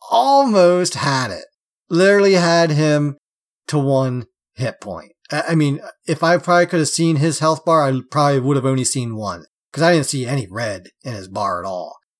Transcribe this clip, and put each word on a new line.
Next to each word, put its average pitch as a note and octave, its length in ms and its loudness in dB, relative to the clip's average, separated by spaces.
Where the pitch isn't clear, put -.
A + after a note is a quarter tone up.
almost G#3+ 840 2
had C#3 360 -2
it. D#2+ 140 -12
Literally G3 440 4
had E3+ 380 2
him D3 460 0
to D3+ 120 -2
one C3 460 0
hit A#2+ 260 -6
point. E2+ 300 -14
I, D3+ 180 -4
I E3+ 60 0
mean, C#3+ 240 0
if E3 160 -4
I E3+ 140 4
probably F3 280 2
could F3 140 -2
have D3 100 0
seen E3 280 0
his D3 220 0
health D#3 260 0
bar, D#3+ 220 4
I C3 120 0
probably C#3+ 280 2
would C#3 180 0
have B2+ 80 -2
only C3 180 0
seen A#2+ 320 -6
one, F#2+ 300 -8
'cause D3 120 -4
I F3 100 4
didn't D3+ 140 0
see B2+ 180 -4
any B2 240 -4
red G2+ 380 -8
in B2 100 -10
his F#2+ 140 -14
bar G2 360 -4
at G2 40 -8
all. F2+ 300 -10